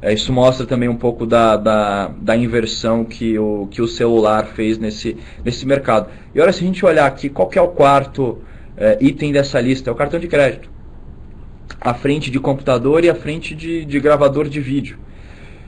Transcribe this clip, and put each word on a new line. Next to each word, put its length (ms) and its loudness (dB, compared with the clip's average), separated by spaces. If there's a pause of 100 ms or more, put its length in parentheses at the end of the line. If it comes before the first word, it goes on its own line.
é, 120 0
isso 180 -2
mostra 340 4
também 220 0
um 80 -2
pouco 300 -2
da, 320 4
da, 500 0
da 280 -2
inversão 680 0
que 340 -4
o, 320 -2
que 120 -6
o 60 0
celular 600 2
fez 300 -2
nesse, 400 -6 (260)
nesse 220 -4
mercado. 440 0 (240)
E 60 0
olha, 140 6
se 100 -4
a 40 0
gente 180 -2
olhar 200 6
aqui, 240 -2
qual 180 0
que 120 0
é 20 6
o 60 4
quarto, 720 2 (360)
é, 260 4
item 320 2
dessa 260 2
lista? 300 0
É 40 -2
o 20 -4
cartão 240 -2
de 80 -6
crédito. 420 2 (1120)
À 140 -2
frente 380 -2
de 80 -2
computador 640 0
e 60 6
à 60 2
frente 380 -8
de, 300 -6
de 160 -2
gravador 480 4
de 140 -6
vídeo. 360 -4 (720)